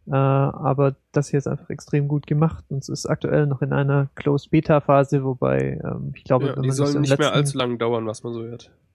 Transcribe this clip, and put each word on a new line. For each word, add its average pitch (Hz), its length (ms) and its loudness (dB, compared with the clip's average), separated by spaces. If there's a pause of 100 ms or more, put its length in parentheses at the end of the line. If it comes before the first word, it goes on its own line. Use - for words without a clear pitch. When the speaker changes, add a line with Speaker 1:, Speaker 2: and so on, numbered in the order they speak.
Speaker 1:
Äh, 147 80 -4
aber 139 800 2 (160)
das 143 180 0
hier 147 80 0
ist 135 100 -2
einfach - 220 -6
extrem 147 380 -2
gut 147 180 -2
gemacht 156 440 0
und 139 100 -6
es - 100 -10
ist - 160 -8
aktuell 147 400 0
noch 139 160 -2
in 139 100 -2
einer 139 440 2
Closed - 340 -2
Beta 156 320 4
Phase, 139 420 2
wobei, 131 600 0
ähm, 92 320 -8
ich - 80 -20
glaube, 127 240 0
Speaker 2:
Ja, 131 80 -4
Speaker 1:
wenn 135 80 -4
Speaker 2:
die 131 60 0
Speaker 1:
man 131 60 -2
sich - 100 -2
Speaker 2:
sollen 143 80 2
Speaker 1:
so 143 40 0
im 143 40 0
Speaker 2:
nicht 139 100 0
mehr 143 160 4
Speaker 1:
letzten 113 100 0
Speaker 2:
allzu 139 220 0
lang 120 180 -2
dauern, 117 300 -2
was 110 160 -8
man 120 100 -8
so 113 100 -8
hört. 120 280 -14 (240)